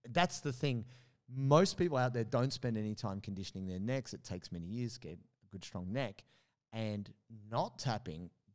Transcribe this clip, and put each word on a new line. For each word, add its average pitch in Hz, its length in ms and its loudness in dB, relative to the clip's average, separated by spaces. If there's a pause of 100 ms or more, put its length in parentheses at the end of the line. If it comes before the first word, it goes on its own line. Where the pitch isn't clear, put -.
that's 175 320 4
the 147 100 -2
thing. 127 340 0 (480)
Most 143 440 6
people 170 200 2
out 127 160 4
there 120 100 2
don't 127 280 2
spend 117 260 0
any 107 180 0
time 98 260 -4
conditioning 95 460 -6
their 92 120 -4
necks. 123 340 -2
It - 100 -12
takes - 280 -8
many 85 140 -6
years 117 300 -4
to - 60 -14
get 80 120 -10
a - 380 -20
good, 92 120 -10
strong 90 300 -6
neck. 120 300 -4 (500)
And 107 360 -4 (420)
not 131 280 -2
tapping 90 500 -4 (260)